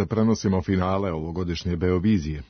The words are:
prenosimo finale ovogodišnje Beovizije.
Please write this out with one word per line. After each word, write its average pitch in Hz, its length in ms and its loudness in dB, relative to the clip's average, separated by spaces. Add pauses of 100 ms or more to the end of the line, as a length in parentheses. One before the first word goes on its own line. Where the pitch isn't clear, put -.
prenosimo 107 520 2
finale 95 500 0
ovogodišnje 85 640 -4
Beovizije. 87 720 0